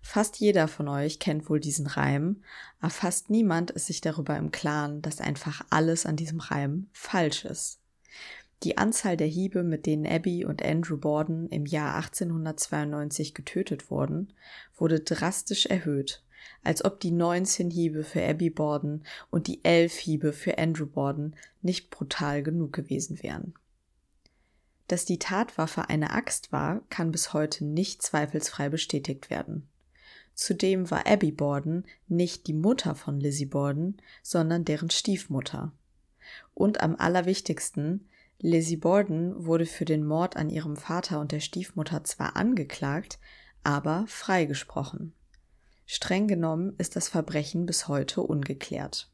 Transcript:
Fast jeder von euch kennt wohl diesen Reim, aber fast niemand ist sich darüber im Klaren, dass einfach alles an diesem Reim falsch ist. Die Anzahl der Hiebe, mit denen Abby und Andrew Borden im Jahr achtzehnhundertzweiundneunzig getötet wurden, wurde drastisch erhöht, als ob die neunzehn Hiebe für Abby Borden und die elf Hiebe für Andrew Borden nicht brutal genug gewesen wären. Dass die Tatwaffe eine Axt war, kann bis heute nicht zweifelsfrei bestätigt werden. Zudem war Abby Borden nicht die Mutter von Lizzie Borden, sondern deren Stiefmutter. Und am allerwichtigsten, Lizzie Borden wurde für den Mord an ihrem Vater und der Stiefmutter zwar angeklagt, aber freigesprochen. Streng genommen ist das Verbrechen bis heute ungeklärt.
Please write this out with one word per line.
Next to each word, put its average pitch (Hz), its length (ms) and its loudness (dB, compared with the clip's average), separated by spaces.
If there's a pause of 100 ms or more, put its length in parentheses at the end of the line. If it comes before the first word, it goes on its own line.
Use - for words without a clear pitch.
Fast - 380 0
jeder 196 280 6
von 147 200 -2
euch 143 320 0
kennt 156 280 0
wohl 151 120 4
diesen 147 260 -2
Reim, 143 560 2 (380)
aber 165 100 0
fast - 400 -2
niemand 185 400 4
ist - 160 -6
sich - 160 -4
darüber 156 340 0
im 151 140 -2
Klaren, 147 540 -2
dass 151 180 -6
einfach 143 480 -4
alles 160 380 4
an 160 80 0
diesem 160 240 -4
Reim 147 520 -2
falsch - 540 0
ist. - 340 -8 (840)
Die - 160 0
Anzahl 202 360 2
der 156 120 2
Hiebe, 180 340 0
mit 165 240 0
denen 151 220 2
Abby 170 360 2
und - 220 -4
Andrew 165 320 0
Borden 156 520 0
im 147 180 -2
Jahr 151 300 -2
achtzehnhundertzweiundneunzig 156 1400 -2
getötet - 560 -4
wurden, 147 420 -2 (420)
wurde 160 260 2
drastisch - 680 -2
erhöht, 147 560 0 (400)
als 170 220 0
ob 196 160 0
die 170 100 0
neunzehn 175 580 2
Hiebe 165 340 0
für - 200 -2
Abby 170 260 2
Borden 151 560 -2 (240)
und 165 180 0
die - 180 -6
elf 170 300 6
Hiebe 151 360 0
für - 260 -2
Andrew 160 280 0
Borden 147 500 -2 (260)
nicht 180 280 -2
brutal 143 520 -2
genug 156 300 0
gewesen - 500 -4
wären. - 320 -8 (1300)
Dass 175 160 0
die 175 160 0
Tatwaffe 180 680 -2
eine 156 220 2
Axt - 420 -2
war, 151 360 0
kann 165 220 0
bis - 220 -2
heute 151 320 0
nicht 156 360 -2
zweifelsfrei 147 680 -2
bestätigt 147 600 -4
werden. - 380 -6 (680)
Zudem 185 540 2
war - 160 0
Abby - 260 6
Borden 147 540 0 (220)
nicht 175 400 0
die 156 60 -2
Mutter 175 420 2
von 143 240 -4
Lizzie 143 260 0
Borden, 143 520 0 (240)
sondern 170 420 2
deren 160 260 0
Stiefmutter. - 840 -2 (800)
Und 208 280 4
am 160 160 4
allerwichtigsten, 175 1120 0 (320)
Lizzie 165 360 4
Borden 175 720 2
wurde 165 200 4
für 165 200 -4
den 151 200 2
Mord 151 300 0
an 151 140 0
ihrem 151 260 -4
Vater 156 460 -4
und 147 100 -4
der 151 80 -2
Stiefmutter 160 640 -4
zwar - 320 -4
angeklagt, 170 840 -2 (440)
aber 151 440 2
freigesprochen. - 1080 -2 (720)
Streng 196 420 0
genommen 170 500 0
ist - 180 -4
das - 140 -2
Verbrechen 160 560 -2
bis 170 240 -2
heute 139 320 0
ungeklärt. - 920 -4